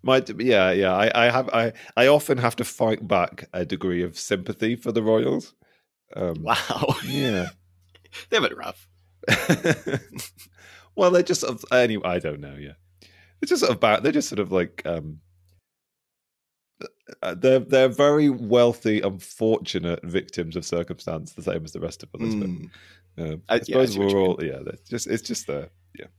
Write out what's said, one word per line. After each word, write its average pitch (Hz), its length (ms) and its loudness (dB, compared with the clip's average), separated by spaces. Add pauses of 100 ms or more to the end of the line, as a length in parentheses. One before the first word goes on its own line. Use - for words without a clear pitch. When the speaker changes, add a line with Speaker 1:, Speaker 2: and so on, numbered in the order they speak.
Speaker 1:
My, 131 200 4 (160)
yeah, 104 340 4
yeah. 92 220 2
I, 113 320 4
I 120 40 6
have, 123 180 4
I, 113 240 0 (240)
I 127 120 6
often 147 280 4
have 120 200 0
to 120 80 -4
fight 110 440 -2
back 87 460 -2
a 90 100 -4
degree 90 380 -4
of 85 160 -8
sympathy 110 580 -4
for 117 160 -8
the 110 100 0
royals. 110 520 0 (600)
Um, 85 280 -6
Speaker 2:
Wow. - 580 -2
<laughs> - 60 -12
Speaker 1:
yeah. 123 420 -2 (800)
Speaker 2:
They - 80 -2
have 135 80 2
it - 120 -4
rough. - 300 -14 (400)
Speaker 1:
<laughs> - 760 0 (960)
Well, 185 140 4
they're 180 140 4
just 180 160 -2
sort 127 140 -4
of, - 180 -14
anyway, 117 340 2
I 90 140 -2
don't 76 200 -6
know, 69 140 -16
yeah. 71 200 -16 (680)
It's - 80 -6
just 330 100 2
sort 127 120 2
of - 80 -2
ba-, 107 200 4
they're - 120 0
just - 160 -2
sort 101 100 -6
of 92 140 -4
like, 90 320 -2
um, 78 340 -8 (2000)
uh, 90 120 -6
they're, 131 260 4
they're 131 280 4
very 147 400 4
wealthy, 117 720 2
unfortunate 95 1040 -2
victims 85 520 -6
of 85 80 -6
circumstance, 82 680 -8
the 87 100 -18
same 87 220 -6
as 80 80 -16
the 85 80 -12
rest 82 220 -10
of - 120 -20
us. 110 200 -6
But, 101 140 -4
Speaker 2:
Mm. 82 220 -10 (480)
Speaker 1:
uh, 80 180 -6 (120)
Speaker 2:
I, 117 80 0
Speaker 1:
I 120 100 0
Speaker 2:
yeah, 127 120 0
I 131 80 4
Speaker 1:
suppose 113 80 -4
Speaker 2:
see 98 40 -4
what 101 120 2
you 98 60 2
Speaker 1:
we're 98 60 4
Speaker 2:
mean. 92 80 2
Speaker 1:
all, 82 140 -4
yeah, 65 200 -6
they're - 140 -12 (100)
just, 120 180 -8
it's 113 160 -4
just - 240 -10
the, 71 240 -8 (280)
yeah. - 80 -18 (120)